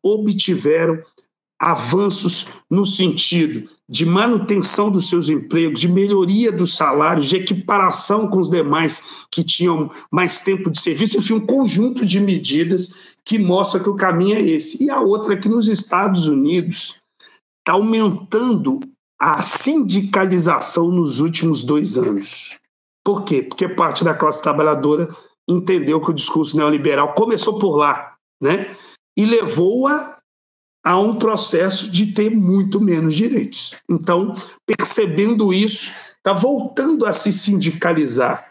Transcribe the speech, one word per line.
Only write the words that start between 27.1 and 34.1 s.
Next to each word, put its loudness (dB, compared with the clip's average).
começou 0
por 0
lá, 0
né? 0
E 2
levou-a 0
a 2
um 2
processo 0
de 0
ter 2
muito 2
menos 2
direitos. -2
Então, 0